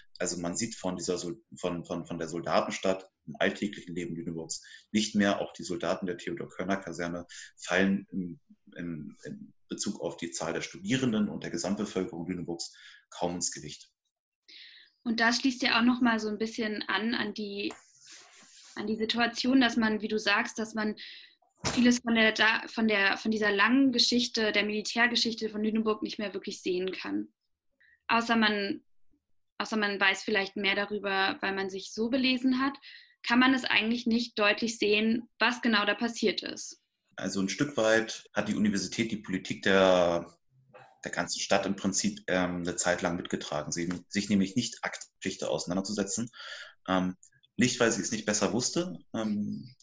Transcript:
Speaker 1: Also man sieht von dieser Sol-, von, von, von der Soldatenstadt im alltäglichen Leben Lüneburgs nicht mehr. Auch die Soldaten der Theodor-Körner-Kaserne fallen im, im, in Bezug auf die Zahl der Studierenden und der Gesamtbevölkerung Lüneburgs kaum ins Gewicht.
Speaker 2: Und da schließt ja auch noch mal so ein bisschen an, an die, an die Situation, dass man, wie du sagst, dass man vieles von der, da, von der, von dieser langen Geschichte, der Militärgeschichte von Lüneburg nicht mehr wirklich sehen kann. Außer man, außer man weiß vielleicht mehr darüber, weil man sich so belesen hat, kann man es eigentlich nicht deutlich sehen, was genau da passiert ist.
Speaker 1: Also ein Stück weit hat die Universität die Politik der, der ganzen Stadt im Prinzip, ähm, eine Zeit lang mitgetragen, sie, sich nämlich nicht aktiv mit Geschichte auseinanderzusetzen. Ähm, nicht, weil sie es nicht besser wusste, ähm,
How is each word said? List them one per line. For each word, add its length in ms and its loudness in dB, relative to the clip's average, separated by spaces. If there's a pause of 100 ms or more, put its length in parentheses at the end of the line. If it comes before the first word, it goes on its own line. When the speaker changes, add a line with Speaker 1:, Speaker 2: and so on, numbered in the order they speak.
(180)
Speaker 1:
Also 200 -4
man 180 -4
sieht 180 -4
von 220 -6
dieser 200 -2
Sol-, 260 -8 (160)
von, 260 -4
von, 220 -6
von 120 -8
der 100 -6
Soldatenstadt 800 0 (180)
im 120 -12
alltäglichen 560 -2
Leben 220 -6
Lüneburgs 460 -8 (280)
nicht 240 0
mehr. 260 4
Auch 120 -6
die 120 -12
Soldaten 420 -2
der 100 -2
Theodor-Körner-Kaserne 1120 -6 (300)
fallen 540 2
im, 300 -6 (340)
im, 500 -8
in 280 -14 (160)
Bezug 320 -6
auf 160 -6
die 140 -8
Zahl 220 -4
der 80 -4
Studierenden 680 0
und 140 -8
der 80 -8
Gesamtbevölkerung 800 -4
Lüneburgs 440 -6 (380)
kaum 240 -4
ins 160 -4
Gewicht. 400 -14 (1120)
Speaker 2:
Und 160 0
da 140 4
schließt 300 0
ja 160 2
auch 60 4
noch 160 4
mal 200 4
so 80 -4
ein 100 -4
bisschen 480 -4
an, 280 0
an 200 -2
die, 380 -6 (1040)
an 100 -6
die 100 -2
Situation, 640 2
dass 160 4
man, 240 2
wie 80 -4
du 120 0
sagst, 400 0
dass 140 -6
man 200 -2 (680)
vieles 340 4
von 160 0
der, 160 6
da, 380 2
von 180 0
der, 300 4
von 160 -2
dieser 180 2
langen 400 6
Geschichte, 600 2
der 120 4
Militärgeschichte 840 0
von 160 -4
Lüneburg 380 0
nicht 160 -6
mehr 140 -4
wirklich 300 -10
sehen 300 -2
kann. 360 -6 (800)
Außer 300 2
man, 460 2 (760)
außer 180 -2
man 240 0
weiß 220 4
vielleicht 340 -2
mehr 200 2
darüber, 640 0
weil 140 -2
man 160 -4
sich 220 -10
so 160 -2
belesen 520 2
hat, 160 0 (480)
kann 160 4
man 140 6
es 100 0
eigentlich 420 2
nicht 320 0
deutlich 400 2
sehen, 500 2 (120)
was 200 2
genau 240 4
da 100 2
passiert 480 0
ist. 380 -10 (340)
Speaker 1:
Also 260 -2
ein 80 2
Stück 280 -2
weit 580 2
hat 140 0
die 60 0
Universität 560 0
die 60 -4
Politik 460 -6
der, 760 4 (640)
der 80 -8
ganzen 300 -4
Stadt 240 2
im 100 -2
Prinzip, 520 -2
ähm, 300 2
eine 200 -4
Zeit 240 2
lang 160 0
mitgetragen, 560 -4
sie, 160 -2 (200)
sich 200 -2
nämlich 260 2
nicht 300 -4
aktiv 260 -8
mit 120 -20
Geschichte 260 -4
auseinanderzusetzen. 840 -2 (560)
Ähm, 300 2 (400)
nicht, 240 2
weil 100 6
sie 120 0
es 100 -4
nicht 140 -4
besser 260 2
wusste, 460 0 (160)
ähm, 680 -4